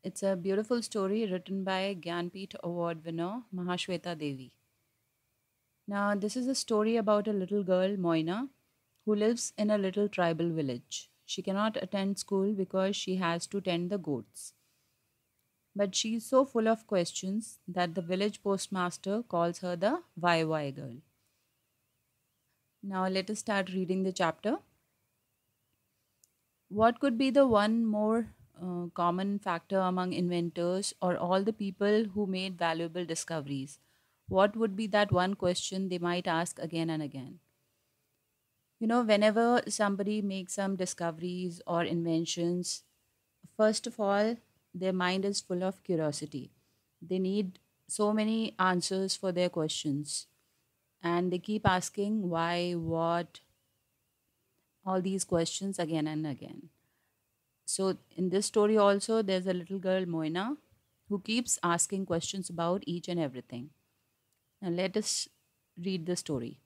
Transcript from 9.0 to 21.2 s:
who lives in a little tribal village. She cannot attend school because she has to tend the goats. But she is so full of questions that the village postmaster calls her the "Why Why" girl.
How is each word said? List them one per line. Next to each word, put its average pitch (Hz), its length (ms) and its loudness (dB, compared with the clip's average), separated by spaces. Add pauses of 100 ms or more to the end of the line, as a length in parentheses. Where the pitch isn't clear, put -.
who 214 100 4
lives 220 420 0
in 208 140 2
a 214 60 4
little 202 320 2
tribal 170 400 2
village. 139 600 -4 (160)
She - 180 -8
cannot 208 380 0
attend 196 380 -2
school 196 320 0
because 190 460 0
she 185 180 -2
has 170 320 0
to 202 140 -4
tend 175 280 0
the 202 80 -2
goats. 143 540 -6 (1300)
But 196 160 0
she 226 220 -2
is 220 100 -6
so 269 200 6
full 226 240 2
of 220 180 0
questions 190 800 -2
that 175 280 -2
the 190 60 -2
village 185 400 -2
postmaster 190 800 -2
calls 170 360 0
her 180 160 -4
the 226 280 0 (140)
"Why 165 280 4
Why" 151 260 -2
girl. 131 220 -12 (1900)